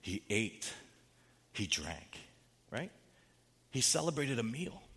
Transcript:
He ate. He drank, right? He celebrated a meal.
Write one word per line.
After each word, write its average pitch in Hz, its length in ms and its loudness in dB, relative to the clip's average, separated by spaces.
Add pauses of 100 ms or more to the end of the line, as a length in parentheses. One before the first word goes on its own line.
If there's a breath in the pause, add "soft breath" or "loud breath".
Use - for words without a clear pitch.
He 98 260 -4
ate. 104 420 0 (840 loud breath)
He 104 120 0
drank, 80 520 -4 (520)
right? 147 200 -6 (800 soft breath)
He 135 100 0
celebrated 143 580 4
a 117 40 2
meal. 135 400 -4 (140)